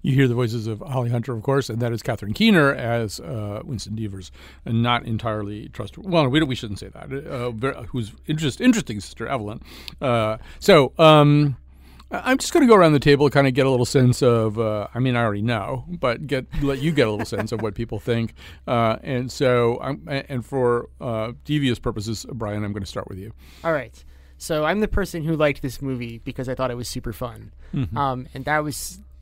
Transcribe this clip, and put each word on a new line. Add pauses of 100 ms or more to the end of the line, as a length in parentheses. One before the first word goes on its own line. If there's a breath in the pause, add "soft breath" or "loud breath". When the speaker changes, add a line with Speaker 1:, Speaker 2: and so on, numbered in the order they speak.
Speaker 1:
You
hear
the
voices
of
Holly
Hunter,
of
course,
and
that
is
Catherine
Keener
as,
uh,
Winston
Deaver's, (340 loud breath)
and
not
entirely
trustworthy.
Well,
we
don't,
we
shouldn't
say
that. (160)
Uh,
ver-,
who's (140)
interest-,
interesting
sister
Evelyn. (400 loud breath)
Uh, (200 loud breath)
so,
um, (540 soft breath)
I,
I'm
just
gonna
go
around
the
table,
kinda
get
a
little
sense
of,
uh,
I
mean,
I
already
know,
but
get, (160)
let
you
get
a
little
sense
of
what
people
think. (320 loud breath)
Uh,
and
so,
I'm,
a-,
and
for, (100)
uh, (120)
devious
purposes,
Brian,
I'm
gonna
start
with
you. (300 soft breath)
Speaker 2:
All
right. (360 soft breath)
So
I'm
the
person
who
liked
this
movie
because
I
thought
it
was
super
fun. (180 soft breath)
Speaker 1:
Mm-hmm.
Speaker 2:
Um,
and
that
was, (240)